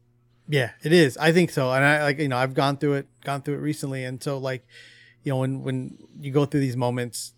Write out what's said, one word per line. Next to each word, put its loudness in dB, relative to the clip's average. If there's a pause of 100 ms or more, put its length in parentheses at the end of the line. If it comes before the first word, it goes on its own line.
(500)
Yeah, 0 (120)
it 2
is. 6
I 4
think 4
so. 0
And 4
I, 4
like, 0
you 0
know, -2
I've 0
gone 0
through 0
it, -6 (160)
gone -6
through -4
it -8
recently. -6
And -10
so, -6
like, -6 (580)
you -2
know, 0
when, -2
when -6 (220)
you -10
go 4
through 0
these -2
moments, -4